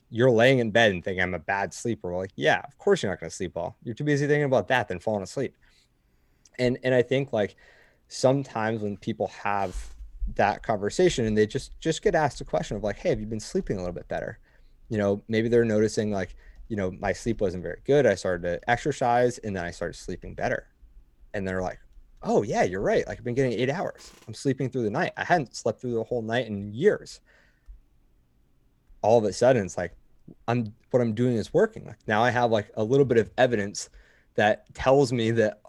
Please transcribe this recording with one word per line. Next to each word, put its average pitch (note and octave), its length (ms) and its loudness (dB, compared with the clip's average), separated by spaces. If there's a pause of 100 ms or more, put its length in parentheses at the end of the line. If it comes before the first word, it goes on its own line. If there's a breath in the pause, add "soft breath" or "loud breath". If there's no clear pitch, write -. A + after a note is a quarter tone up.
you're B2 200 4
laying B2 300 6
in A2+ 120 0
bed A2 200 6
and F2 100 -2
thinking, F#2 220 -4
"I'm F2+ 100 -2
a F2 60 -2
bad G2 340 -4
sleeper." G#2 380 -6
Well, F2+ 80 -4
like, F#2+ 160 -8
yeah, C3 320 0
of - 100 -20
course G3+ 240 2
you're G2 120 -2
not - 80 -12
gonna E2 80 -8
sleep - 260 -8
well. F2 280 -8
You're A#2+ 120 -10
too D3+ 80 -10
busy D3 240 0
thinking D3 160 2
about B2+ 240 0
that B2 220 0
than F#2 100 -6
falling G#2 240 -4
asleep. - 320 -8 (1040 soft breath)
And, B2 240 2
and C3 100 2
I B2+ 80 6
think, C3+ 300 0
like, G#2 240 -2 (540 soft breath)
sometimes A#2 720 -2
when G2+ 160 -4
people A2 300 -4
have G2 680 -6 (400)
that G2+ 260 0
conversation A#2 640 0
and G#2+ 120 0
they G#2+ 100 4
just, - 320 -8
just - 240 -4
get G3 100 2
asked D#3 280 2
a - 40 -12
question D3 320 -4
of, G#2 60 -8
like, G2+ 140 -2
"Hey, F#3 120 -4
have A#2 100 0
you G#2+ 60 -8
been A2 140 -6
sleeping C#3 380 -4
a - 20 -6
little F2 140 -6
bit - 140 -14
better?" - 320 -6 (500)
You A2 80 -4
know, G2+ 300 2
maybe A2+ 220 0
they're A#2 160 4
noticing, G#2+ 460 0
like, F#2+ 240 -4 (320 soft breath)
you A2+ 80 -8
know, F#2+ 160 -2
"My G2 220 -4
sleep - 280 -4
wasn't F2+ 220 -2
very E2+ 220 -8
good. C#3 200 4
I G2+ 100 6
started F2+ 280 -4
to F2 260 -4
exercise B2 680 2
and G2+ 160 -6
then F2 100 -4
I F2 60 -8
started F2 240 -8
sleeping F#2 400 -12
better." - 320 -4 (640)
And G2 140 -4
they're F#2 140 -2
like, - 180 -6 (420)
"Oh G3 220 2
yeah, F#3 200 0
you're F#2+ 180 -2
right. F#3+ 260 0
Like, G2+ 100 -8
I've A2 60 -16
been A#2+ 100 -4
getting B2+ 200 0
eight B2 160 -2
hours. - 420 -6 (160)
I'm A2 60 -12
sleeping C3+ 360 -2
through B2 140 -2
the G#2 80 0
night. C#3+ 260 -2
I G2 60 -4
hadn't E3 320 0
slept - 260 -4
through B2 140 -4
the A2 80 -2
whole A#2+ 180 -4
night A2+ 260 -2
in G#2 260 -6
years." D#3+ 460 0 (1800 soft breath)
All A2 160 6
of G#2+ 80 2
a F#2+ 80 -2
sudden, A#2+ 320 4
it's - 120 -10
like, F2 160 -6 (540)
"I'm, A#2 260 -2 (180)
what B2 100 4
I'm A2+ 120 0
doing B2 220 0
is G2+ 180 -4
working." G#3+ 320 0
Like, - 220 -18
now G#2+ 160 4
I B2 60 4
have, A#2+ 220 2
like, G#2 240 0
a A2 80 -2
little C3+ 220 4
bit A#2+ 120 4
of G#2 200 4
evidence G#2+ 520 0 (460 soft breath)
that G#2+ 380 2
tells C3+ 380 4
me A#2 200 0
that A2 380 0